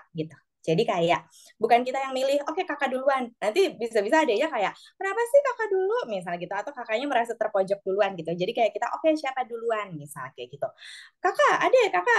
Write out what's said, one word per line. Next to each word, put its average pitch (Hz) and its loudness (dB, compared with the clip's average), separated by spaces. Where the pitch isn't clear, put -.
gitu. 160 -8
Jadi 170 2
kayak 180 2
bukan 233 4
kita 254 -6
yang 262 -6
milih, 269 0
"Oke, 320 -2
kakak 285 -4
duluan." 262 0
Nanti 233 2
bisa-bisa 233 2
adanya 247 2
kayak, 226 -2
"Kenapa 392 -4
sih 554 6
kakak 480 -2
dulu?" 381 0
misalnya 180 -6
gitu. 175 -8
Atau 208 -6
kakaknya 233 -4
merasa 233 0
terpojok 196 0
duluan 196 0
gitu. 165 -8
Jadi 175 -2
kayak 220 2
kita, - -4
"Oke, - 2
siapa 262 -4
duluan?" 226 -4
misalnya 139 -12
kayak 123 -12
gitu. 135 -4
"Kakak, 415 4
adek, 453 6
kakak, 370 2